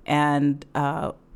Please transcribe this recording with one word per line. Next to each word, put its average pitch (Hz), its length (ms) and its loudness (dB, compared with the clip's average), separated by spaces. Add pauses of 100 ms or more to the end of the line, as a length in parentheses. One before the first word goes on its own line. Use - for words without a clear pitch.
and, 143 720 2
uh, 147 380 -2 (240)